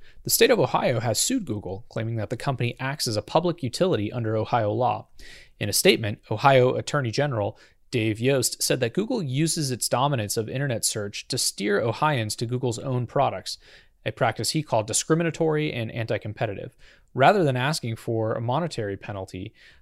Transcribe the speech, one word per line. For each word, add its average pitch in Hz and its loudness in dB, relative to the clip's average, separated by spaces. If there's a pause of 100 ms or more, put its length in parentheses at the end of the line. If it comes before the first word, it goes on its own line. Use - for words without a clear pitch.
(240)
the - -4
state 240 6
of 214 4
Ohio 131 2
has 113 0
sued 254 0
Google, 98 -6
claiming 113 -4
that 104 -4
the 117 -4
company 123 -2
acts 135 -4
as 107 0
a 104 -2
public 165 0
utility 120 0
under 113 -2
Ohio 110 2
law. 110 0 (520)
In 107 -2
a 98 -2
statement, 113 2 (100)
Ohio 127 6
Attorney 120 -2
General 117 -2 (320)
Dave 110 0
Yost 127 2
said 143 0
that 120 0
Google 220 0
uses 147 0
its 123 -2
dominance 123 0
of 113 -2
internet 131 -4
search - -4
to 127 -4
steer 202 0
Ohioans 117 0
to 120 -4
Google's 123 -2
own 123 -2
products, 113 -2 (440)
a 113 -4
practice 113 0
he 156 0
called 107 0
discriminatory 156 0
and 113 -4
anti-competitive. 107 -4 (380)
Rather 170 6
than 135 2
asking 123 -2
for 113 -2
a - -4
monetary 120 -4
penalty, 95 -10 (280)